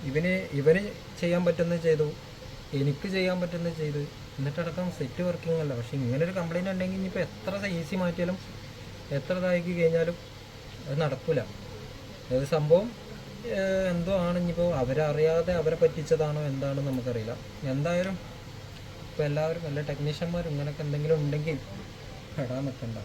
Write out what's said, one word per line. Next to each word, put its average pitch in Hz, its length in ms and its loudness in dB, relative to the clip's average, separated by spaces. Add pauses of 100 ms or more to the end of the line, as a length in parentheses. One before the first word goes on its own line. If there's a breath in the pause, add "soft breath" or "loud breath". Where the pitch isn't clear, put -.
(100)
ഇവന്, 170 240 4 (260)
ഇവന് 165 240 6 (380)
ചെയ്യാൻ 175 260 4
പറ്റുന്നത് 170 400 2
ചെയ്തു, 151 220 4 (680)
എനിക്ക് 147 360 0
ചെയ്യാൻ 185 260 2
പറ്റുന്നത് 170 420 -2
ചെയ്തു, 147 200 -2 (340)
എന്നിട്ടടക്കം 160 480 -2 (140)
സെറ്റ് 147 300 -2
വർക്കിംഗ് 165 340 0
അല്ല. 139 160 0
പക്ഷെ 117 220 -4
ഇങ്ങനെ 127 260 2
ഒരു 185 140 -4
കംപ്ലയിന്റ് 175 320 -2
ഉണ്ടെങ്കിൽ 185 260 -2
ഇനിയിപ്പോൾ 185 280 -2
എത്ര 196 380 -6 (120)
എ 165 120 -2
സി 190 140 0
മാറ്റിയാലും 175 340 0 (800)
എത്ര 180 240 0
ഇതാക്കി 175 380 2
കഴിഞ്ഞാലും 165 360 4 (720)
അത് 139 160 -2
നടക്കൂല. 143 380 2 (920)
അത് 131 100 4 (120)
സംഭവം, 160 320 6 (720)
ഏഹ്, 190 340 2
എന്തോ 170 200 2 (120)
ആണ്. 175 180 2
ഇനിയിപ്പോൾ 175 260 2 (120)
അവരറിയാതെ 156 800 4
അവരെ 160 220 4
പറ്റിച്ചതാണോ 151 580 4 (100)
എന്താണെന്ന് 139 400 0
നമുക്കറിയില്ല. 120 440 -2 (380)
എന്തായാലും 175 440 0 (920)
ഇപ്പോൾ - 200 -2
എല്ലാവരും 156 400 0
എല്ലാ 143 220 -2
ടെക്നീഷ്യന്മാരും 165 640 -2
ഇങ്ങനെയൊക്കെ 143 340 -2
എന്തെങ്കിലും 147 360 2
ഉണ്ടെങ്കിൽ 151 340 0 (800)
പെടാൻ 127 340 -2
നിൽക്കണ്ട. 117 360 -6